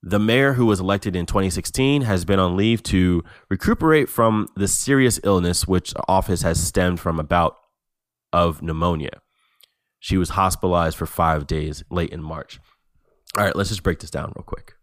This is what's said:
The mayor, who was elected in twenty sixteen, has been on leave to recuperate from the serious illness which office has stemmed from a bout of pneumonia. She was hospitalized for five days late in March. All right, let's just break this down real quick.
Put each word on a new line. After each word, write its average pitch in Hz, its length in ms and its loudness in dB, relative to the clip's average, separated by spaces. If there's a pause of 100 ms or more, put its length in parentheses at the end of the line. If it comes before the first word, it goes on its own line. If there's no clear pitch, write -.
The 104 160 0
mayor, 127 360 4
who 123 120 2
was 101 140 4
elected 95 340 -2
in 87 120 -2
twenty 95 240 0
sixteen, 135 520 0
has 95 220 0
been 98 140 2
on 90 180 2
leave 110 280 2
to 90 380 2 (280)
recuperate 156 580 2
from 110 480 2
the 98 120 0
serious 131 560 2
illness 90 440 2
which 92 240 0 (160)
office 95 340 0
has 85 240 0
stemmed 90 340 0
from 82 200 -2
a - 40 -4
bout 85 320 0 (760)
of 85 300 2
pneumonia. 80 580 -4 (760)
She - 180 -2
was 90 140 0
hospitalized 90 680 0
for - 80 -6
five 80 420 -2
days 78 440 -6
late 85 200 -4
in 80 120 -12
March. 78 360 -14 (800)
All 104 80 0
right, 98 100 0
let's 98 140 -2
just 101 140 -8
break 87 180 -2
this - 100 -18
down 76 240 -8
real - 100 -16
quick. - 280 -14 (100)